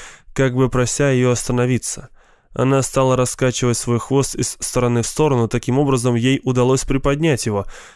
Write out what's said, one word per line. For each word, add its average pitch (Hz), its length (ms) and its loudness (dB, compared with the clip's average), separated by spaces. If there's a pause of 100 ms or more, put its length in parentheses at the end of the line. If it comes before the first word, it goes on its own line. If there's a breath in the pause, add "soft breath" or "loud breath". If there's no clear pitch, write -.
(340 loud breath)
как 131 220 0
бы 131 140 2
прося 127 420 0
её 127 180 4
остановиться. 123 800 -2 (420 soft breath)
Она 131 300 2
стала 131 340 2
раскачивать 123 600 0
свой 120 220 0
хвост 135 340 0
из - 260 -6
стороны 120 440 0
в - 40 -6
сторону 135 400 0
таким 120 300 -2
образом, 127 380 2
ей 127 280 2
удалось 127 400 2
приподнять 143 640 0
его, 101 220 -2 (280 loud breath)